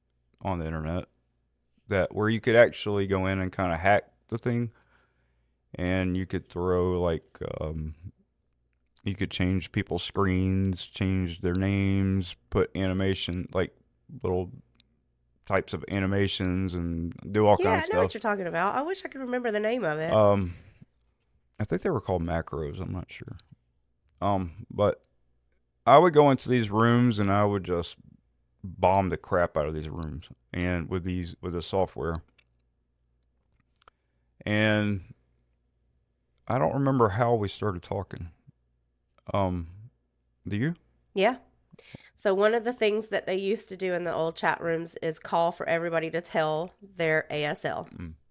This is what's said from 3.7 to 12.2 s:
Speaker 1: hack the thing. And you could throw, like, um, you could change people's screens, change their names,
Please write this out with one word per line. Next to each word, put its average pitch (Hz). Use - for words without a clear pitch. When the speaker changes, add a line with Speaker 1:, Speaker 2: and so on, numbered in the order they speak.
Speaker 1:
hack 98
the 117
thing. 120
And 90
you 92
could 90
throw, 90
like, 85
um, 78
you 98
could 95
change 92
people's 87
screens, 95
change 92
their 90
names, 98